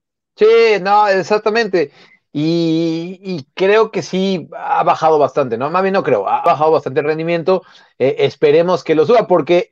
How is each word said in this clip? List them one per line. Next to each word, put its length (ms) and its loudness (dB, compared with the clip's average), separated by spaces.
Sí, 100 2
no, 240 2
exactamente. 840 -2
Y, 920 -4
y 320 -10
creo 380 2
que 100 -6
sí 460 -4
ha 240 -2
bajado 380 2
bastante, 360 0
¿no? 140 -4
Más 120 -2
bien 120 -2
no 80 0
creo, 260 0
ha 160 -2
bajado 280 2
bastante 260 -2
el 80 -2
rendimiento. 560 -2
Eh, 180 0
esperemos 640 2
que 140 0
lo 100 2
suba, 220 2
porque 440 0